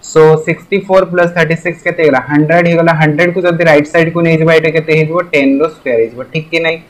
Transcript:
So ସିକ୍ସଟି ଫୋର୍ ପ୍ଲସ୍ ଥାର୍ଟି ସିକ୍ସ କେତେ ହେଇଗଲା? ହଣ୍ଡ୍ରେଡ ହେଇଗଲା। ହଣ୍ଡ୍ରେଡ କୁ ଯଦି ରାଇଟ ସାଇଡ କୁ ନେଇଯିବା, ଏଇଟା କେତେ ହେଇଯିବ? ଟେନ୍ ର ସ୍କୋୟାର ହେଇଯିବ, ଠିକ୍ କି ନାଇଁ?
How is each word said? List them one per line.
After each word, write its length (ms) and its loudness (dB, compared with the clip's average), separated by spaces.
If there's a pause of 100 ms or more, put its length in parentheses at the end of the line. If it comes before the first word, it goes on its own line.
(120)
So 100 4 (240)
ସିକ୍ସଟି 400 -4
ଫୋର୍ 260 2
ପ୍ଲସ୍ 240 0
ଥାର୍ଟି 280 -2
ସିକ୍ସ 220 -8
କେତେ 160 -4
ହେଇଗଲା? 180 2 (100)
ହଣ୍ଡ୍ରେଡ 400 2
ହେଇଗଲା। 300 2
ହଣ୍ଡ୍ରେଡ 340 0
କୁ 120 -4
ଯଦି 240 0
ରାଇଟ 220 2
ସାଇଡ 220 2
କୁ 120 -2
ନେଇଯିବା, 320 2
ଏଇଟା 180 2
କେତେ 220 -2
ହେଇଯିବ? 200 -2 (160)
ଟେନ୍ 180 2 (100)
ର 20 0 (100)
ସ୍କୋୟାର 280 -4
ହେଇଯିବ, 180 -6 (120)
ଠିକ୍ 200 -8
କି 140 -2
ନାଇଁ? 120 -4 (120)